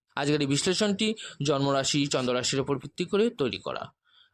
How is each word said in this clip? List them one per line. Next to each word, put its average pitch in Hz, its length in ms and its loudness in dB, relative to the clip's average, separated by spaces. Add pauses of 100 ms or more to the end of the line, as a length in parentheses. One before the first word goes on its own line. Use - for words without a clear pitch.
(160)
আজকের 143 260 2
এই 139 60 0
বিশ্লেষণটি 202 680 0 (300)
জন্মরাশি, 139 640 2
চন্দ্ররাশির 127 520 0
উপর 139 180 0
ভিত্তি - 280 -8
করে 214 240 2
তৈরি 123 280 -2
করা। - 360 -8 (400)